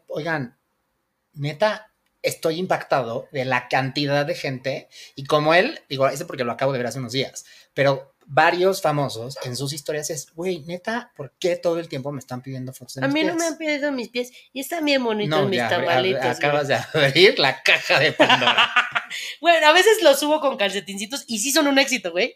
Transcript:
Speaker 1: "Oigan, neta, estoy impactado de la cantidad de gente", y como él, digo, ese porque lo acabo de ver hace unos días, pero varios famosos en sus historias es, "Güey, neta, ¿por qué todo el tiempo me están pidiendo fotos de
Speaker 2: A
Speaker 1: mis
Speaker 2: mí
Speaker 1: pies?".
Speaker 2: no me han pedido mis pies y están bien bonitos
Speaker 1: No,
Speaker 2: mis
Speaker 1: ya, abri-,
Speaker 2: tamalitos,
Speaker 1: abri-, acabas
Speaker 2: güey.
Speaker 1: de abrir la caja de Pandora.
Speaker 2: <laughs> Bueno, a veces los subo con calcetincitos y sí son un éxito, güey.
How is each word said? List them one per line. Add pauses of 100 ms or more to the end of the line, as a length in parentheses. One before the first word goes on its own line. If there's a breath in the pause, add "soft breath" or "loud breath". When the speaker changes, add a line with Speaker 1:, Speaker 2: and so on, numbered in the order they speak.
Speaker 1:
"Oigan, (760)
neta, (300)
estoy
impactado
de
la
cantidad
de
gente", (260 loud breath)
y
como
él, (100)
digo,
ese
porque
lo
acabo
de
ver
hace
unos
días, (280 soft breath)
pero (140)
varios
famosos
en
sus
historias
es,
"Güey,
neta,
¿por
qué
todo
el
tiempo
me
están
pidiendo
fotos
de
Speaker 2:
A
Speaker 1:
mis
Speaker 2:
mí
Speaker 1:
pies?".
Speaker 2:
no
me
han
pedido
mis
pies (220 soft breath)
y
están
bien
bonitos
Speaker 1:
No,
Speaker 2:
mis
Speaker 1:
ya,
abri-,
Speaker 2:
tamalitos,
Speaker 1:
abri-,
acabas
Speaker 2:
güey. (220)
Speaker 1:
de
abrir
la
caja
de
Pandora.
Speaker 2:
<laughs> (640 loud breath)
Bueno,
a
veces
los
subo
con
calcetincitos
y
sí
son
un
éxito,
güey.